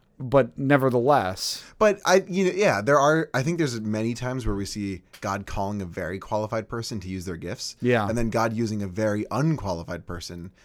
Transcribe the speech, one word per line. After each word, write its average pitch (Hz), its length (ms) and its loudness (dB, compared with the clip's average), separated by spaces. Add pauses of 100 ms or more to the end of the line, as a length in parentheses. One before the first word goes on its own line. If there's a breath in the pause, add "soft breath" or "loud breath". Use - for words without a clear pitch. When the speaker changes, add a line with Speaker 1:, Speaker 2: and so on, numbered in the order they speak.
(200)
Speaker 1:
but 127 380 2
nevertheless. 131 1040 2 (160)
Speaker 2:
But 214 260 4
I, 190 220 6
you 185 180 0
know, 180 100 4
yeah, 156 260 2
there 139 180 4
are, 156 340 4
I 127 100 2
think 165 140 0
there's 123 240 -2
many 110 320 -2
times 127 320 -6
where 104 100 0
we 101 100 -4
see 98 360 -6 (200)
God 98 240 -4
calling 101 360 -4
a 92 40 -6
very 87 340 -6
qualified 110 500 -4
person 117 320 -6
to 92 80 -10
use 92 160 -6
their 90 100 -6
gifts. - 460 -10
Speaker 1:
Yeah. 120 260 2
Speaker 2:
And 113 100 -2
then 117 120 0
God 113 240 0
using 107 300 -2
a 98 40 -6
very 104 440 -2
unqualified 98 760 -2
person 87 460 -12 (140 soft breath)